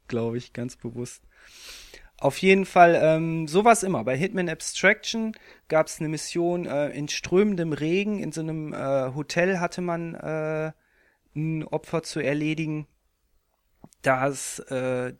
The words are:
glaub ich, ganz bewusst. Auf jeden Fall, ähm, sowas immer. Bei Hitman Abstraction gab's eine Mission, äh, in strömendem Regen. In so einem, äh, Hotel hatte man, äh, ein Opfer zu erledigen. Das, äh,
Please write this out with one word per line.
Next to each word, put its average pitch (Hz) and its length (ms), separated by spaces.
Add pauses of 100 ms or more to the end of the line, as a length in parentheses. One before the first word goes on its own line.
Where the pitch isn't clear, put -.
glaub 117 280
ich, - 180
ganz 123 240
bewusst. 120 440 (960)
Auf 139 200
jeden 190 280
Fall, 170 360
ähm, 160 460
sowas 208 360
immer. 156 220
Bei 127 100
Hitman 180 320
Abstraction 214 840 (340)
gab's 156 320
eine 160 80
Mission, 170 580
äh, 143 260
in 147 180
strömendem 180 640
Regen. 185 460
In 156 120
so 160 80
einem, 160 340
äh, 135 400
Hotel 175 460
hatte 175 220
man, 170 340
äh, 156 560 (640)
ein 156 300
Opfer 160 380
zu - 180
erledigen. 151 680 (1120)
Das, 135 580
äh, 127 600